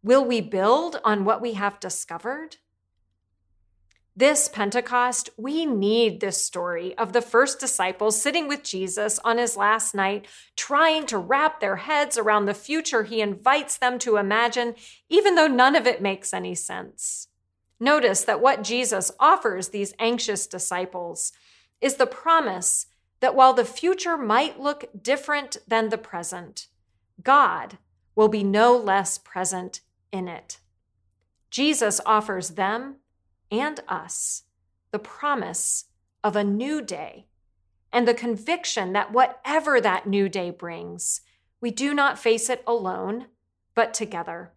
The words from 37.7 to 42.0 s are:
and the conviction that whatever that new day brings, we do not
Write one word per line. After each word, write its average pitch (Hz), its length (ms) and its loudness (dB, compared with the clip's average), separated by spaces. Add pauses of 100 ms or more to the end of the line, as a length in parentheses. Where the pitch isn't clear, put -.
and 240 140 4
the 240 60 4
conviction 233 800 -4
that 202 180 -2
whatever 269 680 2
that 190 280 0
new 196 200 2
day 180 220 -4
brings, 175 720 -8 (400)
we 240 100 -4
do 277 220 -2
not 277 260 2